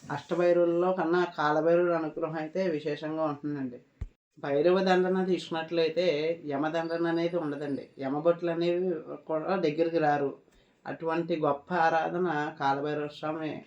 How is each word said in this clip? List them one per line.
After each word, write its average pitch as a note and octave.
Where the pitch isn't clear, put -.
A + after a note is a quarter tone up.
అష్టభైరవుల్లో F3
కన్నా F3
కాలభైరవుల E3
అనుగ్రహం D#3+
అయితే D#3+
విశేషంగా D#3
ఉంటుందండి. C#3+
భైరవ D#3+
దండన F#3
తీసుకున్నట్లయితే E3
యమదండన E3
అనేది E3+
ఉండదండి, C#3+
యమభటులు E3+
అనేవి F3
కూడా D#3+
దగ్గరికి E3
రారు. D3
అటువంటి E3
గొప్ప D3+
ఆరాధన E3
కాలభైరవ D3
స్వామి D#3